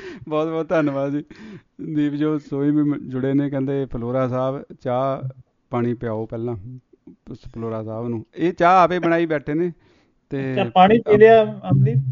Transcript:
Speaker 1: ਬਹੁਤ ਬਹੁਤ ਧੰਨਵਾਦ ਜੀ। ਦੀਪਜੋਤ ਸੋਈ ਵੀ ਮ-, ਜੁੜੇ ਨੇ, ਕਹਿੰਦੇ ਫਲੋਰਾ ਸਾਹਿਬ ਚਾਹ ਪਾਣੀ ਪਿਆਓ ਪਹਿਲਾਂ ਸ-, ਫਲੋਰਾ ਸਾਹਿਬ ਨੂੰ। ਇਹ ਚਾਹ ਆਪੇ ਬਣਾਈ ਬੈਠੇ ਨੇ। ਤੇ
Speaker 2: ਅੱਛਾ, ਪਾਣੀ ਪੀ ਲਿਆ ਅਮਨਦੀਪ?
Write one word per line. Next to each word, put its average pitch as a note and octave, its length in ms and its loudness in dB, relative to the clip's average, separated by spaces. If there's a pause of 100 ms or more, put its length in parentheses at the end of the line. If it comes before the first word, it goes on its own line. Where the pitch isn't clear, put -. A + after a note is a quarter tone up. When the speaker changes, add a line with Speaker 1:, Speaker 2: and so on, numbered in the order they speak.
(280)
Speaker 1:
ਬਹੁਤ D#3 200 -2
ਬਹੁਤ D#3+ 220 -4
ਧੰਨਵਾਦ C#3+ 420 0
ਜੀ। D3 140 -6 (680)
ਦੀਪਜੋਤ D3 460 0
ਸੋਈ C#3+ 300 -2
ਵੀ D3+ 120 2
ਮ-, D3 140 0
ਜੁੜੇ C3 360 -4
ਨੇ, C#3+ 160 2
ਕਹਿੰਦੇ C#3 360 -2
ਫਲੋਰਾ B2+ 420 -2
ਸਾਹਿਬ C3 360 -4 (180)
ਚਾਹ C3 480 -4 (400)
ਪਾਣੀ A#2+ 240 -2
ਪਿਆਓ A2+ 320 -6
ਪਹਿਲਾਂ A#2 300 -8 (800)
ਸ-, - 220 -18
ਫਲੋਰਾ A2+ 280 -8
ਸਾਹਿਬ A2 240 -8
ਨੂੰ। A#2 180 -6 (100)
ਇਹ E3+ 180 -2
ਚਾਹ F3+ 300 6
ਆਪੇ F3 160 2
ਬਣਾਈ E3+ 260 2
ਬੈਠੇ D3 280 -4
ਨੇ। E3+ 180 0 (580)
ਤੇ C3+ 240 -4
Speaker 2:
ਅੱਛਾ, F#3+ 160 0
ਪਾਣੀ G3 300 6
ਪੀ G#3+ 180 4
ਲਿਆ A3 260 8
ਅਮਨਦੀਪ? F#3 540 0 (140)